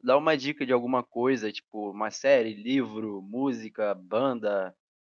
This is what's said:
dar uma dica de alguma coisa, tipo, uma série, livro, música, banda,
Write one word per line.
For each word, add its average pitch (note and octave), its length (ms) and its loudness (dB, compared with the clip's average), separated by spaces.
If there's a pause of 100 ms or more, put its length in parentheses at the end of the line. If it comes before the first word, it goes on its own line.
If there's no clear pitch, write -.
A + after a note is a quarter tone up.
dar B2+ 160 6
uma D#3 180 4
dica C#3 300 -4
de B2+ 60 0
alguma B2 300 2
coisa, A#2+ 480 0
tipo, G#2 400 -10
uma G#2 200 -4
série, A#2+ 440 2
livro, A2 680 -2
música, A2 720 -4
banda, G2+ 800 -2 (360)